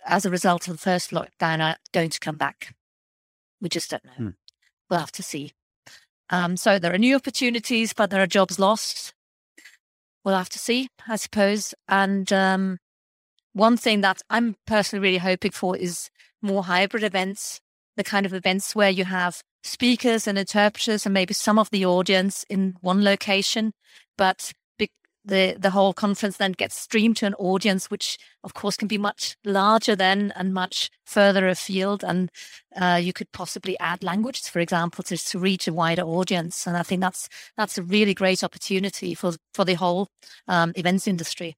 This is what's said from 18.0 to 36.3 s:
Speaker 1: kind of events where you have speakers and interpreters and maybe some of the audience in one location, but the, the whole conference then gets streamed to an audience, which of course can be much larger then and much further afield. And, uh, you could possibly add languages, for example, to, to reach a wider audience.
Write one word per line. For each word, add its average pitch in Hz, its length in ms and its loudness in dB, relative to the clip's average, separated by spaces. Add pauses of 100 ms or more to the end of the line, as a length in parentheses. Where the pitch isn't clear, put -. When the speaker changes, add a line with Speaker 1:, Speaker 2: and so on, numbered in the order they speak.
Speaker 1:
kind 196 220 0
of 185 80 -4
events 190 420 -2
where 208 140 6
you 185 160 0
have 180 360 -4 (220)
speakers 240 640 0
and 196 100 0
interpreters 208 680 2
and 196 80 0
maybe 190 200 2
some 214 240 2
of 220 120 4
the 190 160 2
audience 185 640 2
in 190 320 -2
one 185 220 2
location, 202 680 0 (460)
but 185 340 0 (720)
the, 190 340 2
the 190 120 2
whole 196 220 4
conference 202 440 -2
then 196 140 0
gets - 280 -6
streamed 220 380 2
to - 80 -2
an 196 100 0
audience, 190 540 0
which - 280 -6 (260)
of - 100 -16
course 202 240 -6
can 214 100 -4
be 208 100 -2
much - 460 -4
larger 208 520 2
then 190 400 2
and 190 180 -4
much - 360 -4 (160)
further 196 420 4
afield. 190 560 -2
And, 180 260 -2 (460)
uh, 180 260 2
you 175 100 -2
could - 200 -10
possibly - 480 -8
add 175 240 -4
languages, 208 440 -4
for - 120 -4
example, 170 460 -2
to, 175 120 -6
to - 220 -6
reach 190 280 0
a 170 60 0
wider 165 300 0
audience. 170 640 -2